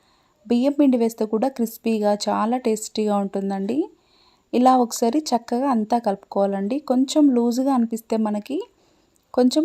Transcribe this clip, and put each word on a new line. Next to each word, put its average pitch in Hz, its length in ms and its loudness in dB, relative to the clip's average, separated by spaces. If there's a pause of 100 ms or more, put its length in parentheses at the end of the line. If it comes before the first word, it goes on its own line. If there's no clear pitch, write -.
(460)
బియ్యం 240 320 0
పిండి 269 240 4
వేస్తే 226 320 -2
కూడా 220 140 0 (100)
క్రిస్పీగా 220 560 -2 (140)
చాలా 208 360 0
టేస్టీగా 214 600 -2
ఉంటుందండి. 196 540 -4 (760)
ఇలా 247 180 4 (100)
ఒకసారి 240 380 0 (100)
చక్కగా 240 460 -2
అంతా 220 300 0
కలుపుకోవాలండి. 196 720 -2 (120)
కొంచెం 262 340 2 (120)
లూజుగా 240 420 2
అనిపిస్తే 226 380 -2 (100)
మనకి 208 320 -4 (800)
కొంచెం 254 280 4